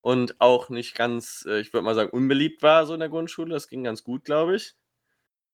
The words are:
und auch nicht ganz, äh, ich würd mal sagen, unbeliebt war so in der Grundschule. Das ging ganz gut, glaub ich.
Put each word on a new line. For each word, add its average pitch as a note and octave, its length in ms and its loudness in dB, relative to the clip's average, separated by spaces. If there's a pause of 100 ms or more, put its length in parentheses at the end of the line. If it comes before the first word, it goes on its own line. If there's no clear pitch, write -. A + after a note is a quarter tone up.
und B2 380 0
auch B2 280 6
nicht A#2+ 260 -8
ganz, A#2 540 -6
äh, G#2+ 120 0
ich G#2+ 120 -10
würd G#2 120 -2
mal A2 100 0
sagen, G#2+ 160 0
unbeliebt C#3 520 0
war D#3 240 6
so D#3 80 -8
in D#3+ 60 -8
der D#3+ 80 -4
Grundschule. E3 460 -8
Das D3 140 -8
ging B2+ 160 -10
ganz A2 200 -6
gut, B2 200 -8
glaub D#3+ 260 0
ich. - 240 -2 (800)